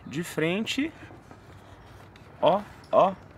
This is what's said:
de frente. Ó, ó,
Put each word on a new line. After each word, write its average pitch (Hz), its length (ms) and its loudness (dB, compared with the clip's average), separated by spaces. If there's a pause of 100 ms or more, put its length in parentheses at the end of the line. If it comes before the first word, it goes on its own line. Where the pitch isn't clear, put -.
de 156 160 -6
frente. 202 680 -2 (1500)
Ó, 175 180 6 (320)
ó, 180 220 6 (240)